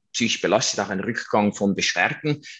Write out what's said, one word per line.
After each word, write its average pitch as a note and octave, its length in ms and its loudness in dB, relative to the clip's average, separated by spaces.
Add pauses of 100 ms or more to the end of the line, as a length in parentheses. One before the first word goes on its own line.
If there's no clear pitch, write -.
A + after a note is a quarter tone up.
(120)
psychisch - 300 -2
belastet, G#2 400 2
auch G2 80 -4
einen F#2+ 100 -4
Rückgang G#2 540 0
von G2+ 200 2
Beschwerden, A#2 680 0 (180)